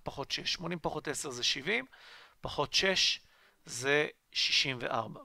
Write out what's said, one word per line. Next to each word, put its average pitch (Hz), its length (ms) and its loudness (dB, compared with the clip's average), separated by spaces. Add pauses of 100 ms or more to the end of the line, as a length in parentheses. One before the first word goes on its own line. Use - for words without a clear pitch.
פחות - 280 -6
שש. - 220 -2
שמונים 170 280 -4
פחות 156 260 -4
עשר 147 220 -4
זה 123 140 -4
שבעים, 202 420 0 (560)
פחות - 320 -2
שש - 460 4 (460)
זה 143 420 2 (240)
שישים - 500 2
וארבע. 113 440 -2